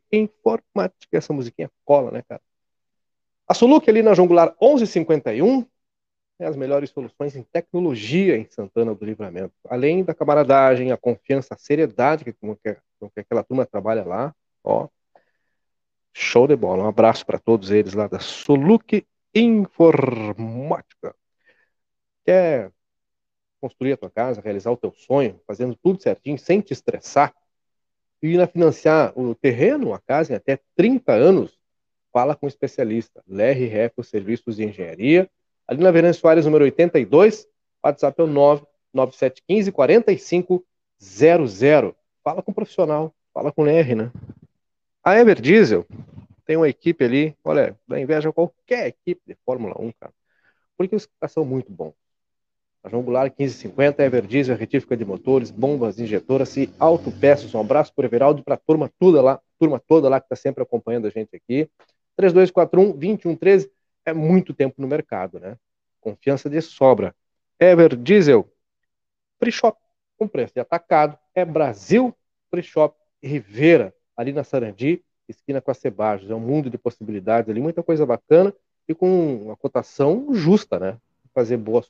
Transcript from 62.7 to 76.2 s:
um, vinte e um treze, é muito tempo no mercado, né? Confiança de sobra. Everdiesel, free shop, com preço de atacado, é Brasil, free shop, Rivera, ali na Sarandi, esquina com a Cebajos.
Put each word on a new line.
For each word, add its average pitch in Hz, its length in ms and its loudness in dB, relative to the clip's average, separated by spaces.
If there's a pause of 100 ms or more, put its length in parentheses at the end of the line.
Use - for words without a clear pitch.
um, 196 120 4
vinte 170 300 -6
e - 40 -4
um 160 80 -2
treze, 190 360 0 (340)
é 160 80 -4
muito 165 400 0
tempo 135 280 -4
no 135 60 -8
mercado, 95 520 -8
né? 95 180 -16 (440)
Confiança 139 480 -6
de 156 120 -4
sobra. 117 540 2 (440)
Everdiesel, 160 920 6 (880)
free 233 120 0
shop, - 260 -2 (400)
com 214 100 -4
preço 123 260 -6
de 127 60 -6
atacado, 151 580 -2 (160)
é 180 120 -2
Brasil, 160 720 -2 (340)
free 175 140 -6
shop, 151 340 -2 (260)
Rivera, 131 720 0 (260)
ali 131 140 -8
na 143 100 -6
Sarandi, 127 580 -6 (280)
esquina 135 320 -8
com - 100 -6
a - 20 -6
Cebajos. 104 560 -6